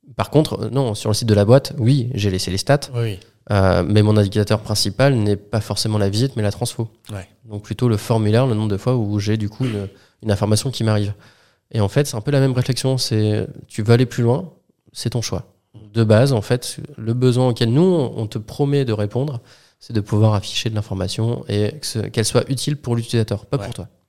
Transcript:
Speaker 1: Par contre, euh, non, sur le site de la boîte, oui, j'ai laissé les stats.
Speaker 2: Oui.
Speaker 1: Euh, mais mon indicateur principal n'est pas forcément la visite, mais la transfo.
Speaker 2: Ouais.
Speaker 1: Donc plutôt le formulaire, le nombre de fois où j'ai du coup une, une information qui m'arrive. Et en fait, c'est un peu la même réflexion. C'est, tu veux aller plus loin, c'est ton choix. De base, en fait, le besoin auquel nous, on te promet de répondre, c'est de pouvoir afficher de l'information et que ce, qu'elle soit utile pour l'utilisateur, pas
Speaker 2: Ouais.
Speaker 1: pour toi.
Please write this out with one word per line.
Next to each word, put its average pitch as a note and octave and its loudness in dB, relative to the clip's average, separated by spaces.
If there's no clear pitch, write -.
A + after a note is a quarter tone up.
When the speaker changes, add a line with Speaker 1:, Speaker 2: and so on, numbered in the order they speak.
Speaker 1:
Par - -4
contre, D3 0
euh, A2+ -8
non, A#2 -2
sur - -6
le G#2+ 2
site A#2 -2
de G#2+ 6
la G2+ 6
boîte, C3 6
oui, A#2+ 2
j'ai G2+ 0
laissé F#2 -4
les F#2+ -4
stats. C#3+ 0
Speaker 2:
Oui. A2+ -4
Speaker 1:
Euh, F#2+ 4
mais G#2 6
mon G#2+ 6
indicateur G#2 2
principal C3 0
n'est G#2 2
pas G#2+ -4
forcément G#2+ -4
la G2+ 2
visite, B2 -2
mais A2 -2
la G2+ 0
transfo. - -6
Speaker 2:
Ouais. G2 -12
Speaker 1:
Donc G#2 -10
plutôt B2 -2
le A2 4
formulaire, A2 2
le B2 0
nombre G#2+ -2
de G2+ 0
fois B2+ -2
où G#2 -2
j'ai G#2+ 0
du G#2 -4
coup - -6
une, G#2 -4
une A2 -4
information G#2+ 2
qui A2+ -4
m'arrive. G#2 0
Et A2 0
en G2 2
fait, C#3+ 0
c'est C3 -8
un G#2 -8
peu C#3+ -4
la C#3 2
même C3+ 2
réflexion. C3 -2
C'est, G#2+ 0
tu - -8
veux G#2+ 4
aller B2 6
plus B2 -4
loin, C#3+ 0
c'est - -6
ton A#2+ -4
choix. - -8
De A2+ 2
base, A2+ 6
en A2+ 2
fait, - -4
le A2+ -4
besoin B2+ 2
auquel A#2 0
nous, C#3 4
on D3 0
te A2+ -8
promet C#3+ -2
de A2 0
répondre, A#2+ -4
c'est - -18
de A2 0
pouvoir G#2+ 4
afficher - -4
de A2 -8
l'information G#2 -4
et G#2 -2
que - -12
ce, - -6
qu'elle A2 -2
soit - 0
utile C#3+ -4
pour A#2+ -2
l'utilisateur, A2+ -2
pas - -6
Speaker 2:
Ouais. G2+ -6
Speaker 1:
pour A#2+ -10
toi. - -12